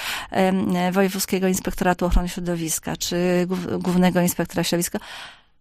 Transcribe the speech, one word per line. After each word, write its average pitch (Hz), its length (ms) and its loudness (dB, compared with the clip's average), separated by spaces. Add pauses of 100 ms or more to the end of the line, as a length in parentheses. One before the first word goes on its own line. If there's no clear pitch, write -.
(320)
em, 190 420 2 (180)
Wojewódzkiego 190 560 0
Inspektoratu 185 580 0
Ochrony 175 240 2
Środowiska 170 680 -4
czy 180 500 0
głów-, 180 340 -4
Głównego 180 400 4
Inspektora 175 420 0
Środowiska, 175 360 -2 (600)